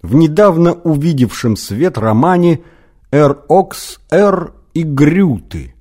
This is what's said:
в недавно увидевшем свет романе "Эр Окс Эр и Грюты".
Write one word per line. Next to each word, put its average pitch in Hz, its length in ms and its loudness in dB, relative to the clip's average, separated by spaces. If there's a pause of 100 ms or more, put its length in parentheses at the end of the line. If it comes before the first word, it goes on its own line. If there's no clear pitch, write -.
в 90 140 -4
недавно 165 580 2
увидевшем 139 840 -2
свет 139 400 -6
романе 160 640 0 (500)
"Эр 143 360 2
Окс - 520 -2 (100)
Эр 190 440 0 (200)
и 165 100 -4
Грюты". 143 960 -2